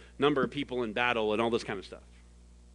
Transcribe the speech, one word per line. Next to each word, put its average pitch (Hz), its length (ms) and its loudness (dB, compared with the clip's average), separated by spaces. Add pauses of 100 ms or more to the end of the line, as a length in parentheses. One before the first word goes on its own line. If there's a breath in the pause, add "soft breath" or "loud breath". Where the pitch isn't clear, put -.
(180 loud breath)
number 139 260 4
of 117 60 0
people 127 340 -4
in 110 100 -4
battle 117 400 2
and 107 80 2
all 113 80 4
this 113 140 0
kind 104 160 -6
of 87 60 -14
stuff? - 180 -16 (720)